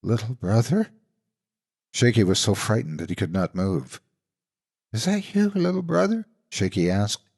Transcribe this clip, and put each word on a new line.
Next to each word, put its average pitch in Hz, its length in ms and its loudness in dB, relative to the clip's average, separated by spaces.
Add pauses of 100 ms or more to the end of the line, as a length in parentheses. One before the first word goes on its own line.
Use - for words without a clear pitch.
Little 117 340 -2
brother? 117 540 0 (1040)
Shaky 120 300 4
was 92 160 4
so - 160 2
frightened 95 440 -2
that 80 100 -8
he 87 60 -4
could 85 180 -4
not 92 220 -2
move. 92 440 -4 (920)
Is 113 120 -4
that 196 300 -2
you, 208 140 4
little 185 320 0
brother? 185 440 0 (240)
Shaky 90 400 0
asked. 101 360 0 (120)